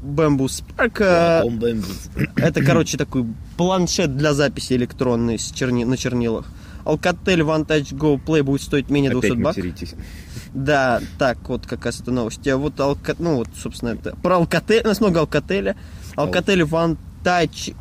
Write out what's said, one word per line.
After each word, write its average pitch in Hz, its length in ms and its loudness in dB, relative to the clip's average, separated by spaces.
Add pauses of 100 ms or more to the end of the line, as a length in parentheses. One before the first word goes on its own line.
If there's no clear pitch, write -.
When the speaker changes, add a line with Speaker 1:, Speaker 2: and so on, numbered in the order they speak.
Speaker 1:
Bamboo 143 440 2
Spark. - 540 -2
Э, 170 420 6
Speaker 2:
Wacom 120 160 -2
Bamboo. 110 760 -2
Speaker 1:
это, 160 260 2
короче, 156 340 4
такой 135 280 -2 (320)
планшет 175 580 0
для 147 180 2
записи 139 400 0
электронной 120 680 0
с - 120 -6
черни-, 123 340 0
на 127 120 2
чернилах. 120 480 -2 (400)
Alcatel 175 560 2
One 156 240 2
Touch 147 280 0
Go 143 300 2
Play 156 200 2
будет 135 180 0
стоить - 280 -2
менее 139 220 4
Speaker 2:
Опять 123 100 2 (100)
Speaker 1:
двухсот 120 80 0
бак. 131 180 0
Speaker 2:
материтесь. 87 360 -8 (600)
Speaker 1:
Да, 135 480 2 (160)
так, 127 200 2 (120)
вот 120 160 -4
как - 200 -8
раз 117 140 -4
эта 120 120 -6
новость. 123 360 -2
А 135 100 2
вот 143 220 -2
Alca-, 143 400 0
ну 165 180 0
вот, - 100 -2 (140)
собственно, 117 280 -6
это - 260 -6
про - 220 2
Alcatel. 196 480 2
У - 20 4
нас 202 140 2
много 170 200 4
Alcatel. 190 540 -2 (400)
Speaker 2:
Ал- 147 140 0
Speaker 1:
Alcatel 180 400 2
One 165 280 0 (260)
Touch 175 580 0